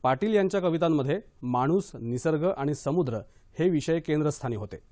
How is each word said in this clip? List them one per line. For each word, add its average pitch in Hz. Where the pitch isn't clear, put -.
पाटील 135
यांच्या 196
कवितांमध्ये 160
माणूस, 131
निसर्ग 147
आणि 143
समुद्र 131
हे 175
विषय 165
केंद्रस्थानी 151
होते. 104